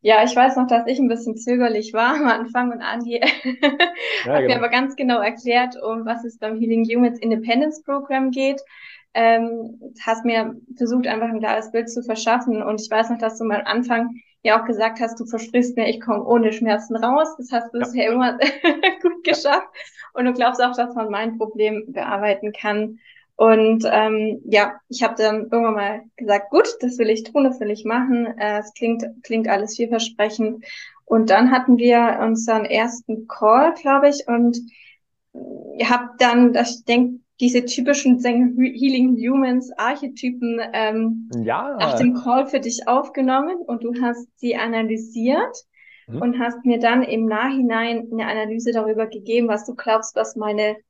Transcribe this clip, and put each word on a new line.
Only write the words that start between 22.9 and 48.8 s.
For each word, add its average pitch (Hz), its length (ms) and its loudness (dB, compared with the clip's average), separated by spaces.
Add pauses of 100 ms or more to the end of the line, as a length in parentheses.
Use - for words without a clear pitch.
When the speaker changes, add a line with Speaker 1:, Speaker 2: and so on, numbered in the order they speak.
Speaker 1:
Und, 220 540 6
ähm, 214 540 0
ja, 202 340 2 (100)
ich 247 140 -4
hab 220 120 -2
dann 220 360 0
irgendwann 226 240 2
mal 208 260 -4 (160)
gesagt, 202 340 0
"Gut, 330 160 6 (140)
das 247 160 -4
will 220 120 2
ich 220 140 0
tun, 277 220 2
das 254 160 0
will 208 100 -4
ich 214 140 -8
machen." 240 420 0 (120)
Äh, 208 200 -2
es 214 140 -12
klingt, 226 320 -2 (180)
klingt 226 240 -2
alles 208 300 -2
vielversprechend. 226 880 -2 (400)
Und 220 240 2
dann 226 220 8
hatten 247 260 6
wir 233 440 4
unseren 226 440 0
ersten 226 600 -4
Call, 254 480 4
glaub 277 300 2
ich, 285 220 2
und 240 300 2 (1300)
hab 247 340 0
dann, 240 360 6
das, - 260 0
ich - 60 -20
denk, 247 360 2 (180)
diese 247 260 2
typischen 254 540 2
Zeng 240 380 2
Healing 254 600 2
Humans 254 600 0
Archetypen, 247 840 -4 (140)
ähm, 220 600 -2
Speaker 2:
Ja. 214 420 -4
Speaker 1:
nach - 180 0
dem 247 200 2
Call 262 320 0
für 269 120 -2
dich - 280 -6
aufgenommen 269 720 0
und 240 260 -8
du 240 180 -4
hast 240 260 -4 (100)
sie 240 180 -4
analysiert 226 1000 -2 (520)
Speaker 2:
Mhm. 117 140 -8
Speaker 1:
und 247 180 -2
hast 240 260 -4
mir 240 140 2
dann 247 240 2
im 226 240 -2
Nachhinein 233 840 -2
eine 226 160 -4
Analyse 226 440 -4
darüber 220 340 -2